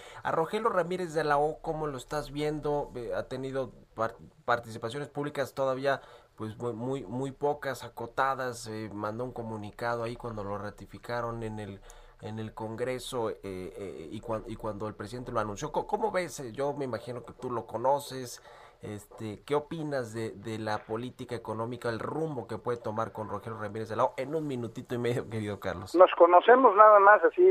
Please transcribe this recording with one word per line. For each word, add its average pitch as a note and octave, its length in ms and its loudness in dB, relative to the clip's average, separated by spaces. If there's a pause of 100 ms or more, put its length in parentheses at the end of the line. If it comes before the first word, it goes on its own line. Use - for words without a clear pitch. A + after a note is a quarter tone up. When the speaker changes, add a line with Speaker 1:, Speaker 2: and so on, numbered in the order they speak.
(240)
Speaker 1:
a - 80 -2
Rogelio G#3+ 380 0
Ramírez F3+ 440 -2
de D#3 100 0
la D3 140 4
O, D3+ 240 0
¿cómo D#3 260 -4
lo C3+ 100 -6
estás D3 340 -6
viendo? D3 640 -2
Eh, A#2 200 -8
ha A2 120 -4
tenido C3 440 -6 (240)
par-, A2+ 200 -2 (300)
participaciones A#2+ 640 -2
públicas C#3+ 440 -4
todavía, C3+ 480 0 (340)
pues, A2 220 -10
muy, A#2+ 160 -4
muy, B2+ 320 -4
muy C3 260 -6
pocas, C#3+ 520 -4
acotadas. B2+ 840 -4
Eh, G#2+ 260 -8
mandó G#2+ 300 -4
un B2+ 100 -8
comunicado A2+ 680 -6
ahí A#2 120 -6
cuando A2 280 -8
lo G2+ 140 -6
ratificaron A2+ 840 -8
en A2 160 -8
el, G2+ 220 -12 (400)
en G#2+ 180 -8
el A2 140 -10
Congreso, A#2+ 800 -4
eh, - 120 -8
eh, F#2 680 -10
y G#2+ 100 -10
cuan-, A2 260 -4
y A2 80 -10
cuando G#2+ 320 -8
el G2+ 80 -10
presidente A#2+ 360 -10
lo A#2 80 -2
anunció. G#2+ 320 -4
Co-, - 160 -4
¿cómo G#3+ 240 -2
ves? F3 300 -4
Eh, A#2+ 100 -10
yo C3+ 220 -2
me C#3 120 -6
imagino A#2+ 400 -6
que - 80 -16
tú B2+ 160 -8
lo A#2 160 -4
conoces. C3 760 -2 (400)
Este, G#2 640 -10
¿qué C#3+ 100 0
opinas D3 580 -4
de, A2+ 180 -4
de A2 260 -8
la G#2+ 280 -2
política A#2+ 500 -8
económica, A2+ 540 -6
el A2 100 -4
rumbo C3+ 480 -4
que A2 100 -6
puede A#2+ 200 -4
tomar A2+ 340 -4
con G#2 160 -8
Rogelio G#2 320 -8
Ramírez G#2+ 300 -6
de G#2+ 80 -4
la B2 80 4
O? B2+ 100 -2
En C3+ 180 -4
un D#3 140 -4
minutito B2 480 -6
y - 20 0
medio, A#2+ 320 -2
querido G#2 300 -4
Carlos. F#2+ 360 -6
Speaker 2:
Nos F#3 200 12
conocemos F#3+ 640 10
nada G#3+ 240 12
más G#3 240 10
así F3 260 4